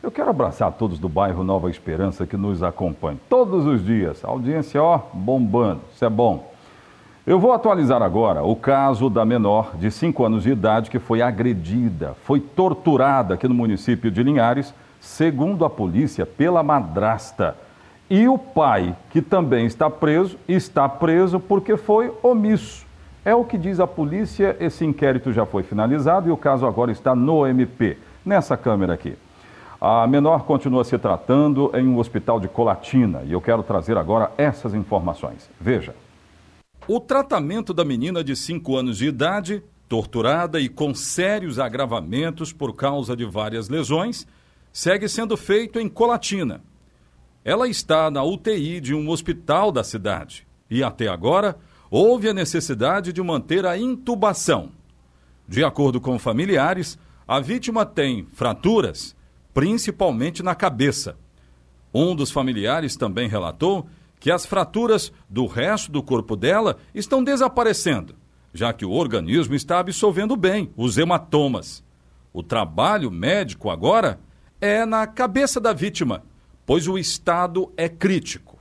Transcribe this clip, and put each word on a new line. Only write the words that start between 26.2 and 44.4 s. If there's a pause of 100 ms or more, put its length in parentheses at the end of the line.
e
o
caso
agora
está
no
M
P, (260)
nessa
câmera
aqui. (640)
A
menor
continua
se
tratando
em
um
hospital
de
Colatina
e
eu
quero
trazer
agora
essas
informações. (100)
Veja. (920)
O
tratamento
da
menina
de
cinco
anos
de
idade, (240)
torturada
e
com
sérios
agravamentos
por
causa
de
várias
lesões, (460)